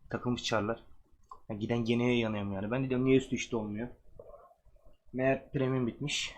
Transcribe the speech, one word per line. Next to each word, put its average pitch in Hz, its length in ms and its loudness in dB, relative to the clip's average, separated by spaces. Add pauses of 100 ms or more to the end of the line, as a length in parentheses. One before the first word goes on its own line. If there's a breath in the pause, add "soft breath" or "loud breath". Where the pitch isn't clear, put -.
takılmış 120 340 -2
çarlar. 110 400 0 (680)
Ya 113 60 -4
giden 113 300 0
gene 120 320 4
yanıyorum 107 360 0
yani. 98 180 -2
Ben 131 120 0
de 131 60 -4
diyorum 127 160 2
niye 131 120 8
üstü 131 180 0
işte - 200 -4
olmuyor. 107 320 -4 (1300)
Meğer 131 380 2
premium 131 360 2
bitmiş. - 500 -4